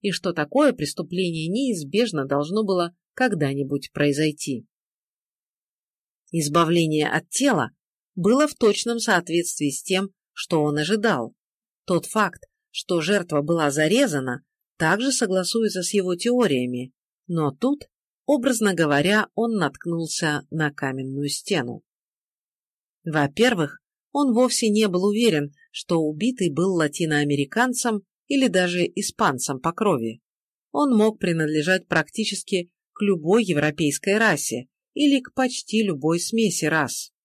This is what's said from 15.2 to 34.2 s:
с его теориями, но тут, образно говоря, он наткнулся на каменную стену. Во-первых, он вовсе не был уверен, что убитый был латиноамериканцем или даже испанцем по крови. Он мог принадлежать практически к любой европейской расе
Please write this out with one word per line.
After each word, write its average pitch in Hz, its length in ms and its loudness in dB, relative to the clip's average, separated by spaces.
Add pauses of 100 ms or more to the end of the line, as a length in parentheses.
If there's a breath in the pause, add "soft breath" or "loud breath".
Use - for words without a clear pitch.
с 180 100 -4
его 180 240 0
теориями, 131 800 0 (320)
но 160 240 0
тут, 269 400 -2 (380)
образно 240 480 2
говоря, 160 580 2
он 226 200 -2
наткнулся 165 1000 -4
на 151 200 -2
каменную 135 580 -6
стену. 123 520 -4 (1200)
Во-первых, 156 800 0 (300)
он 277 240 2
вовсе 240 340 2
не 214 180 4
был 180 180 0
уверен, 202 460 2 (200 soft breath)
что - 260 -2
убитый 160 540 0
был 180 240 0
латиноамериканцем 160 1300 0 (240)
или 269 200 2
даже 180 360 2
испанцем 147 760 -2
по 165 120 -2
крови. 135 500 -2 (500)
Он 285 240 2
мог 214 240 2
принадлежать 165 680 0
практически 175 840 -4 (220)
к - 80 -6
любой 196 420 2
европейской 151 760 0
расе 151 500 0 (260)